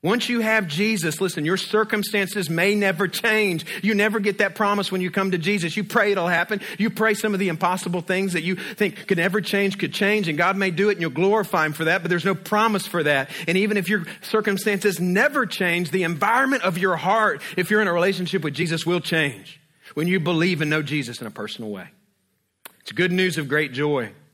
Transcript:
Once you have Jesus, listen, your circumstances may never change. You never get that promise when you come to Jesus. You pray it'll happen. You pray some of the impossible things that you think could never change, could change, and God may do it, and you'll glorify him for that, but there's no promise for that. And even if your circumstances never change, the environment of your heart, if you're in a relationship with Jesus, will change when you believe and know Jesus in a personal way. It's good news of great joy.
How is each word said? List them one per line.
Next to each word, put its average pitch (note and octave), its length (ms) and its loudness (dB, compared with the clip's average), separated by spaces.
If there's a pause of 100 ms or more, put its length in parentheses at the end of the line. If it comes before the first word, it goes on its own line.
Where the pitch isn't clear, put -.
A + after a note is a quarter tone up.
Once A3+ 260 0
you A#3+ 100 0
have A3 300 0
Jesus, E3+ 520 -2
listen, F3 240 -2
your E3+ 120 0
circumstances G#3 920 -2
may F3 280 2
never G3 320 0
change. G3+ 580 0 (160)
You G#3+ 100 2
never G#3 280 2
get G3 180 -2
that G3 160 2
promise G3+ 380 0
when F#3+ 80 0
you F3+ 100 -2
come F#3+ 220 0
to F3+ 60 0
Jesus. E3 380 -2
You G#3+ 60 -2
pray G3+ 300 2
it'll F3+ 160 0
happen. F#3 320 0 (180)
You G#3+ 120 2
pray A3 240 2
some G#3+ 180 -2
of F#3+ 80 0
the G3 80 2
impossible F3 540 -2
things F#3 320 -2
that D#3+ 80 -2
you F3+ 120 0
think - 540 -4
could F3+ 100 2
never F#3 220 2
change, G3 380 0
could E3+ 140 -4
change, G3+ 360 2
and D3+ 100 -2
God F3+ 180 2
may G3 140 0
do F#3+ 200 2
it, - 20 2
and F3+ 80 -2
you'll E3 100 -2
glorify F#3 560 2
him D3+ 60 -2
for D#3 140 -2
that, F3 160 2
but E3 60 -4
there's E3+ 180 0
no F#3+ 100 2
promise G#3+ 500 0
for E3+ 160 -2
that. C#3+ 280 2 (180)
And F3 100 2
even G#3 180 2
if F3 120 -2
your G3 160 0 (160)
circumstances G3+ 800 0
never A#3 440 2
change, F3 460 0
the F3+ 140 0
environment A#3 580 2
of F#3 160 -2
your F#3 160 2
heart, F#3 480 2 (140)
if F3+ 140 -2
you're G#3+ 100 4
in G3+ 80 2
a E3+ 40 0
relationship F3 520 0
with D3 100 -4
Jesus, E3 320 -2
will F3 140 2
change - 580 -2 (360)
when D#3 120 -2
you F#3 140 2
believe E3 400 2
and D3+ 100 0
know D#3 120 0
Jesus C#3 380 -4
in A#2 60 -10
a G#2+ 60 -12
personal G#2+ 380 -10
way. F#2 180 -10 (920)
It's - 120 -14
good F3 180 0
news F3+ 280 2
of C#3+ 100 -6
great C#3+ 240 0
joy. C3 400 -2 (220)